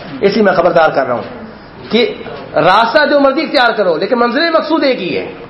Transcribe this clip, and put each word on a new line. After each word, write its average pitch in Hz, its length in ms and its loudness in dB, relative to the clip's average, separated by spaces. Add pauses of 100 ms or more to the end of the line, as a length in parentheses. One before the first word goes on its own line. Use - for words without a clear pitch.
(220)
اس 196 140 2
لیے 226 80 2
میں 185 100 4
خبردار 170 360 4
کر 139 160 0
رہا 120 80 -2
ہوں 107 100 -4 (680)
کہ 233 220 2 (400)
راستہ 214 520 2
جو 285 140 2
مرضی 269 220 2
اختیار 240 320 0
کرو 185 240 0
لیکن 220 220 -2
منزل 240 300 0
مقصود 302 340 0
ایک 254 180 0
ہی 156 160 -4
ہے، - 160 -8 (160)